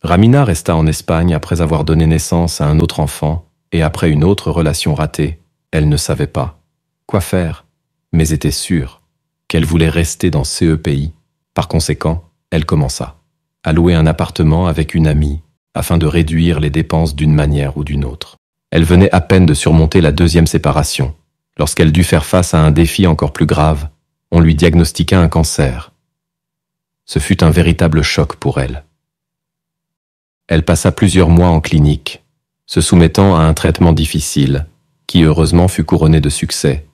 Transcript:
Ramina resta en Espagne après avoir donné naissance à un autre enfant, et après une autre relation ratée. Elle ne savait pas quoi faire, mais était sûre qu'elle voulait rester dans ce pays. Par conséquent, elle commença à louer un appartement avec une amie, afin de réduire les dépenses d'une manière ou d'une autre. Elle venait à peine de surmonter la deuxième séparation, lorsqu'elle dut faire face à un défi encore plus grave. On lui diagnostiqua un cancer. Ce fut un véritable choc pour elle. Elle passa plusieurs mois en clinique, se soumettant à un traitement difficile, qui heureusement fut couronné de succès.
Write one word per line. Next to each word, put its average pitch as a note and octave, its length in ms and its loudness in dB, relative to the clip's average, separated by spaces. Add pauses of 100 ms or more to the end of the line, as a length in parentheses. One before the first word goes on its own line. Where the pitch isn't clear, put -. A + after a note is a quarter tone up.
Ramina A2+ 400 4
resta F2 320 0
en D#2 120 2
Espagne E2+ 480 -2
après E2 260 -4
avoir E2 220 -2
donné D#2+ 240 2
naissance E2 520 -2
à D2 60 -2
un D2+ 140 2
autre E2 200 -2
enfant, D2+ 460 -4 (260)
et E2 120 -2
après D#2+ 260 -2
une D2 140 0
autre F#2+ 260 0
relation D#2+ 460 -2
ratée. D#2 440 -6 (300)
Elle D2+ 200 0
ne D2 80 0
savait - 280 -4
pas D2 340 -8 (460)
quoi G2 160 -2
faire, E2+ 440 -4 (460)
mais D#2+ 180 0
était D2+ 200 -2
sûre D2+ 540 -6 (440)
qu'elle D#2+ 160 0
voulait E2 260 0
rester E2 420 -2
dans D2 120 -2
ce D#2+ 300 -2
pays. D2+ 400 -4 (400)
Par E2+ 140 -6
conséquent, E2 560 -4 (260)
elle D#2 160 -2
commença C2+ 540 -4 (440)
à D#2 100 -2
louer E2+ 200 2
un D#2+ 140 2
appartement D#2 580 -2
avec D#2+ 300 -4
une D#2+ 100 2
amie, D2 360 -2 (340)
afin E2+ 240 -2
de E2 80 0
réduire D#2+ 520 0
les D2+ 120 -2
dépenses D#2+ 440 -2
d'une D2+ 200 0
manière C#2+ 420 -2
ou D2 60 -6
d'une C#2+ 200 -6
autre. - 340 -12 (340)
Elle D#2+ 140 0
venait F2+ 260 4
à F2+ 100 2
peine F#2 240 4
de D#2 80 2
surmonter D#2+ 480 2
la D2+ 100 2
deuxième D#2+ 360 2
séparation, D2 680 -2 (440)
lorsqu'elle D#2 340 0
dut F2 120 2
faire D#2 220 0
face F2+ 300 -2
à D#2+ 40 4
un D#2 120 4
défi E2 340 2
encore D#2+ 280 0
plus D#2+ 120 0
grave. D2+ 440 0 (420)
On E2+ 80 2
lui D#2+ 160 4
diagnostiqua E2+ 680 2
un D#2+ 80 2
cancer. C#2+ 640 -2 (1120)
Ce - 140 -4
fut F2 240 0
un D#2+ 80 6
véritable D#2+ 500 2
choc - 360 -2
pour C#2+ 220 -4
elle. C2 240 -6 (1600)
Elle D#2+ 180 0
passa E2+ 260 0
plusieurs F2+ 380 2
mois F2 180 4
en D#2+ 140 2
clinique, D2+ 600 -2 (420)
se - 160 -2
soumettant F2 560 4
à D#2+ 60 2
un D#2+ 100 2
traitement E2 400 2
difficile, D2+ 760 -2 (400)
qui E2 140 2
heureusement E2+ 480 2
fut - 160 -4
couronné D#2+ 340 2
de C#2+ 80 0
succès. C#2+ 680 -4